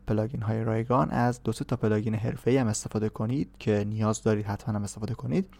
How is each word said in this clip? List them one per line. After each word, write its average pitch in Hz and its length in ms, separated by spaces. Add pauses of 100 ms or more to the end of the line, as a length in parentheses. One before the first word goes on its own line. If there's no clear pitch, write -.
پلاگین 110 340
های 110 220
رایگان 117 460
از 120 340
دو 117 80
سه - 140
تا 123 100
پلاگین 107 400
حرفه‌ای 117 420
هم 131 100
استفاده 107 420
کنید 123 500
که 104 300
نیاز 107 340
دارید 104 220
حتماً 104 300
هم 104 80
استفاده 107 300
کنید، 139 340 (120)